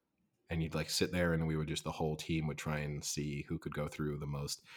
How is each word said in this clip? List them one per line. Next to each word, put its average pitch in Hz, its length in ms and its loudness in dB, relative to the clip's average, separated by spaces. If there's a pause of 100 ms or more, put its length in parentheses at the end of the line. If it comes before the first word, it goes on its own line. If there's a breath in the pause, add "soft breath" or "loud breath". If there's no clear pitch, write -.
(500)
and 82 140 2
you'd, 78 120 -2
like, 80 140 0
sit 87 220 2
there, 87 220 6
and 80 120 4
we 78 120 2
would 76 100 0
just, 76 160 -2
the 78 80 -2
whole 78 240 0
team 80 320 0
would 73 100 -2
try 76 220 0
and 73 240 -2
see 73 440 -2
who 80 120 -2
could - 160 -6
go 73 120 0
through 73 300 -2
the 73 80 -4
most, 71 360 -2 (160 soft breath)